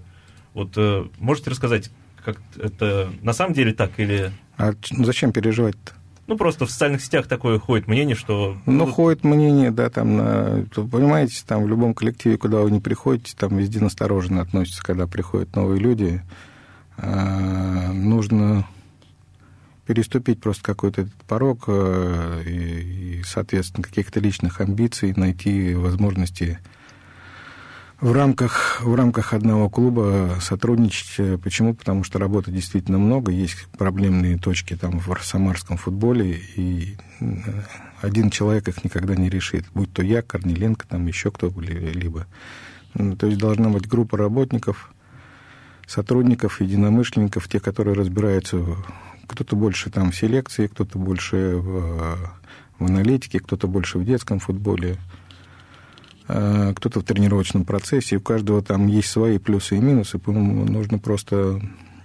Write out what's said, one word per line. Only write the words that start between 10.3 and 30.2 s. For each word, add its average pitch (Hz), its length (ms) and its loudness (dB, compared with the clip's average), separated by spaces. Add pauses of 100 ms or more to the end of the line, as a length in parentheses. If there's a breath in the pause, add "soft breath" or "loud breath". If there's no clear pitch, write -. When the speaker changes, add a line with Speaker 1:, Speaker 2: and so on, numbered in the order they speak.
Speaker 2:
то, 107 140 -2
понимаете, 135 580 2
там 107 180 0
в 101 40 2
любом 117 260 2
коллективе, 117 440 2
куда 107 240 2
вы 104 100 4
ни 104 80 4
приходите, 117 580 -2
там 101 200 0
везде 101 220 0
настороженно 95 640 0
относятся, 90 420 -4
когда 90 220 0
приходят 90 500 -4
новые 95 240 2
люди. 101 440 2 (760 loud breath)
А, 95 960 -2
нужно 104 720 2 (1200 loud breath)
переступить 117 560 0
просто 104 220 -2
какой-то 101 380 -2
этот 98 120 -8 (140)
порог, 123 400 0
э, 90 800 0
и, 87 720 -6
и, 87 40 -8
соответственно, 95 600 -4
каких-то - 360 -4
личных 98 420 -2
амбиций, 101 540 0
найти 92 600 0
возможности 90 800 0 (1400 loud breath)
в 120 100 4
рамках, 131 680 2
в 120 140 2
рамках 120 380 2
одного 107 360 4
клуба 101 720 2